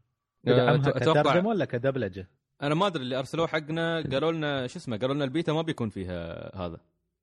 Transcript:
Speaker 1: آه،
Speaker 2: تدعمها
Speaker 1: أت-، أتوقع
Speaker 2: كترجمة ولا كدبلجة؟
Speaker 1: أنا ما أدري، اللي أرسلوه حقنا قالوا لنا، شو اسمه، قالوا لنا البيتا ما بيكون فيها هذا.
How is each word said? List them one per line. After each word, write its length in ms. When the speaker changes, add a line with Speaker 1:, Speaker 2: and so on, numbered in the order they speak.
Speaker 1:
آه، 40
Speaker 2:
تدعمها 400
Speaker 1:
أت-، 40
أتوقع 260
Speaker 2:
كترجمة 280
ولا 160
كدبلجة؟ 600
Speaker 1:
أنا 140
ما 120
أدري، 160
اللي 160
أرسلوه 280
حقنا 540
قالوا 300
لنا، 360
شو 120
اسمه، 180
قالوا 180
لنا 80
البيتا 300
ما 80
بيكون 280
فيها 680
هذا. 220